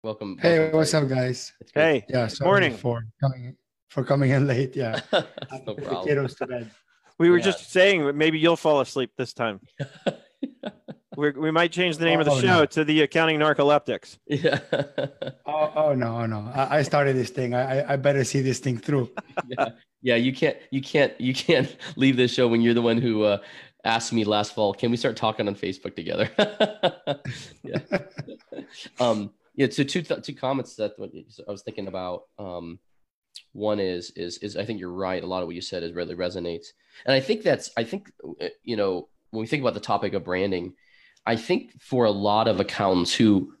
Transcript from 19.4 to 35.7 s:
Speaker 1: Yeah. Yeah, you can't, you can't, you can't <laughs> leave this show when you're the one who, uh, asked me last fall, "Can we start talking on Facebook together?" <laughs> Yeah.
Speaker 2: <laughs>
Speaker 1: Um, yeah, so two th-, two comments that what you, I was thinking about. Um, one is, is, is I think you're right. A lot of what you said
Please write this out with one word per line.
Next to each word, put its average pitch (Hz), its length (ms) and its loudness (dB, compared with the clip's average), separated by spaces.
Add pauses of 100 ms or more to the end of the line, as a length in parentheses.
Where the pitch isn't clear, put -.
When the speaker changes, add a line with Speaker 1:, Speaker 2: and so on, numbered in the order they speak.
Speaker 1:
Yeah. 123 220 -2 (320)
Yeah, 123 140 2
you 120 180 2
can't, - 240 0 (140)
you 135 100 -2
can't, - 400 2
you 127 120 0
can't 135 400 2 (140)
<laughs> - 80 -14
leave 131 220 4
this 123 160 2
show 123 140 4
when 117 140 4
you're 117 120 6
the 120 80 4
one 117 160 2
who, 110 260 2
uh, 101 140 4 (480)
asked 113 280 0
me 110 100 2
last 104 320 0
fall, 104 180 0
"Can 117 180 -2
we 120 60 0
start 117 200 -2
talking 110 300 -2
on 101 80 -4
Facebook 92 400 -8
together?" 85 420 -2
<laughs> - 1300 -2
Yeah. - 160 -6
Speaker 2:
<laughs> - 1200 -12
Speaker 1:
Um, 107 320 0 (240)
yeah, 135 140 2
so 147 140 -2
two 170 180 -2
th-, - 220 -6
two 147 100 -12
comments 131 440 -6
that 104 200 -4
what 101 160 -14
you, - 120 -20 (220)
I 104 40 -10
was 98 100 -12
thinking 101 260 -12
about. 90 360 -10 (160)
Um, 87 400 -12 (720)
one 104 280 -2
is, 90 320 -4
is, 87 280 -10
is 104 180 -8
I 101 80 -4
think 107 140 -8
you're 90 140 -10
right. 92 300 -4
A 87 40 -10
lot 92 160 -4
of 85 40 -6
what 85 80 -10
you 85 60 -10
said 90 220 -8